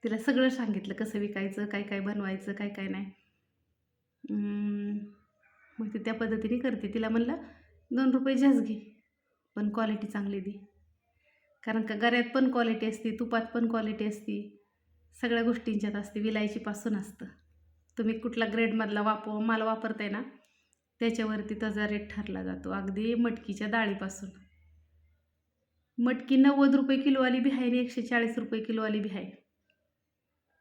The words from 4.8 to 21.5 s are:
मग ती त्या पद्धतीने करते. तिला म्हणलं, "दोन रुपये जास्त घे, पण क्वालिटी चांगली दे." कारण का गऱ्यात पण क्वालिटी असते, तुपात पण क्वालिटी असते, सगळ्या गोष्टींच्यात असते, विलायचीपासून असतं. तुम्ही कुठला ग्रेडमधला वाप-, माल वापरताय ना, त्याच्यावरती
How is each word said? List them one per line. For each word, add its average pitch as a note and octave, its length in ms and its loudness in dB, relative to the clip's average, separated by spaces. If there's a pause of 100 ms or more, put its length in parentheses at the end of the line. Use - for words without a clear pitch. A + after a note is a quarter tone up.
मग A3 100 -4
ती A3+ 100 -6
त्या A3+ 160 -2
पद्धतीने A3 440 0
करते. A3 360 -2
तिला A3 140 0
म्हणलं, A#3 280 2 (540)
"दोन C4 200 4
रुपये C4 260 4
जास्त C4 240 8
घे, - 440 -6 (520)
पण G#3 160 0
क्वालिटी G#3+ 340 0
चांगली G3+ 340 -4
दे." F#3+ 100 -8 (1120)
कारण A3 200 0
का G#3+ 120 -4
गऱ्यात A#3 400 2
पण C4 180 4
क्वालिटी A3+ 340 2
असते, A3 320 -2
तुपात A#3 240 0 (120)
पण A#3 140 2
क्वालिटी A3 360 0
असते, G#3 540 -6 (600)
सगळ्या A#3 220 2
गोष्टींच्यात A3 500 0
असते, G3+ 280 -6
विलायचीपासून G#3+ 760 -2
असतं. G3 300 -8 (720)
तुम्ही A3 200 0
कुठला A#3 340 -2
ग्रेडमधला A3 500 2
वाप-, G#3+ 260 0
माल A3 340 0
वापरताय A3 460 -2
ना, G#3 140 -4 (800)
त्याच्यावरती A3 540 -2